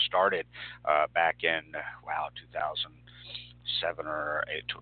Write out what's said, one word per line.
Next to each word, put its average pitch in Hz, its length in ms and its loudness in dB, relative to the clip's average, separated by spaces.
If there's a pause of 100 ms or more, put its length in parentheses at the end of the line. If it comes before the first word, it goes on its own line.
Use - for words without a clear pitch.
started, 92 380 4 (400)
uh, 76 280 4
back 82 300 4
in, 80 300 0 (320)
wow, 78 300 -4
two - 120 -16 (100)
thousand 76 360 -4 (880)
seven 80 240 -4
or 76 420 -2
eight, 76 160 -4 (180)